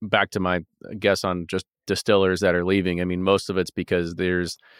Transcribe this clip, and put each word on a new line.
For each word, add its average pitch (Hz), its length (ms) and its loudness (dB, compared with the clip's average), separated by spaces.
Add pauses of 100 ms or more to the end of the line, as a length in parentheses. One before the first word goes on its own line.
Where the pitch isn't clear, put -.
back 101 280 2
to 101 100 -2
my 90 200 0 (380)
guess 98 260 2
on 90 240 -2
just 92 160 -4 (220)
distillers 95 540 2
that 95 140 2
are 87 100 0
leaving. 90 360 0
I 90 40 -2
mean, 90 180 -2
most 98 260 2
of 95 80 -4
it's 92 140 -2
because 87 440 -4
there's, 90 440 -2 (220)